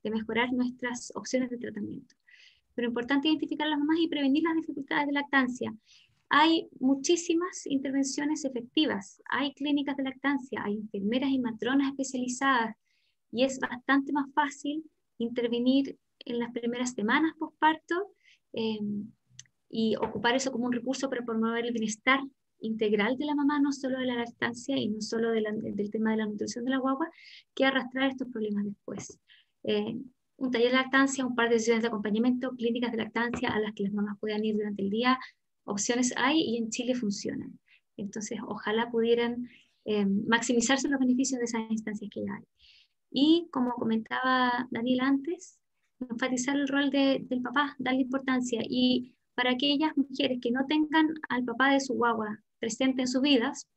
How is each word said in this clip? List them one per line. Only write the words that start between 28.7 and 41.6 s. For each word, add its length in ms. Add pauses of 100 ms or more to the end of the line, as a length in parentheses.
Eh, 340 (400)
un 140
taller 200
de 60
lactancia, 480
un 100
par 140
de 100
sesiones 240
de 60
acompañamiento, 680
clínicas 360
de 60
lactancia 520
a 100
las 140
que 100
las 100
mamás 260
puedan 260
ir 100
durante 260
el 80
día, 300 (460)
opciones 500
hay 260
y 160
en 120
Chile 260
funcionan. 640 (380)
Entonces, 500
ojalá 440
pudieran, 580 (360)
eh, 200
maximizarse 840
los 120
beneficios 400
de 60
esas 240